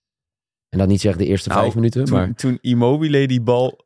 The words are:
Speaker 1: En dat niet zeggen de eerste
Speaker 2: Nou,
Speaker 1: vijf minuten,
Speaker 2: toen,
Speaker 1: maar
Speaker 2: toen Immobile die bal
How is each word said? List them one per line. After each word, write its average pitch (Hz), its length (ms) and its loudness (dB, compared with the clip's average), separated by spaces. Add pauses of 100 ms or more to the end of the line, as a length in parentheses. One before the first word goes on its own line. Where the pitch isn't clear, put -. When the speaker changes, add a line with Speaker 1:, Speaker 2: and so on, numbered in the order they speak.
(680)
Speaker 1:
En - 100 -6
dat 98 80 4
niet 98 140 2
zeggen 95 200 0
de 98 60 -2
eerste 98 220 -2
Speaker 2:
Nou, 98 120 0
Speaker 1:
vijf 107 140 0
minuten, 117 300 0
Speaker 2:
toen, 101 120 0
Speaker 1:
maar 92 180 -2
Speaker 2:
toen 127 260 -4
Immobile 139 680 2
die 127 140 0
bal 123 440 -2